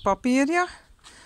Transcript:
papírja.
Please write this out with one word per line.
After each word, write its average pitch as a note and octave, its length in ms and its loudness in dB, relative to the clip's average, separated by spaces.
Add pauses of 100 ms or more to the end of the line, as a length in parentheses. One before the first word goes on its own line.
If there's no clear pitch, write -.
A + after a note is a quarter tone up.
papírja. C4+ 600 0 (640)